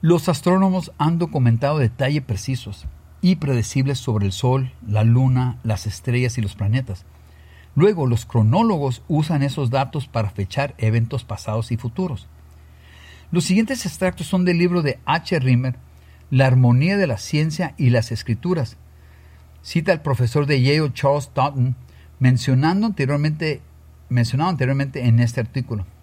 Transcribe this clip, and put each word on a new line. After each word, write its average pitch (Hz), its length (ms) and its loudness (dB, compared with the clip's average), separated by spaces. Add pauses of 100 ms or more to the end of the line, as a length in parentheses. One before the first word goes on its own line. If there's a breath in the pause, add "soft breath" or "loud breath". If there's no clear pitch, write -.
Los 165 280 2
astrónomos 185 680 0
han 165 200 2
documentado 139 600 2
detalles 131 460 0
precisos - 600 -8 (340)
y 180 160 2
predecibles 135 640 -2
sobre 107 280 -2
el 95 60 -2
Sol, 131 400 -2 (120)
la 107 200 0
Luna, 127 580 2
las 110 240 -4
estrellas 123 520 -4
y 113 40 -4
los 98 140 -6
planetas. 107 480 -4 (720 soft breath)
Luego, 165 320 4
los 117 200 0
cronólogos 139 840 2
usan 151 340 0
esos 135 280 -2
datos 135 360 -4
para 110 220 -2
fechar 135 480 -6
eventos 117 480 0
pasados 110 480 -6
y 113 60 -4
futuros. 127 500 -6 (1000 loud breath)
Los 170 140 0
siguientes 220 420 0
extractos 180 400 -4
son 180 180 0
del 175 140 2
libro 175 240 2
de 139 240 -2
H. 165 320 -2
Rimmer, 127 380 2 (520 soft breath)
La 135 180 4
armonía 131 520 4
de 190 80 2
la 120 100 -2
ciencia 156 600 -2
y 135 100 2
las 117 240 2
escrituras. 120 640 -4 (840 soft breath)
Cita 170 300 -2
al 160 100 0
profesor 135 420 0
de 139 160 2
Yale, 143 320 2
Charles 143 400 0
Totten, 131 420 0 (440 loud breath)
mencionando 135 680 2
anteriormente, 151 760 -2 (480)
mencionado 123 400 0
anteriormente 135 560 -2
en 117 140 6
este 120 200 0
artículo. 117 460 -6 (160)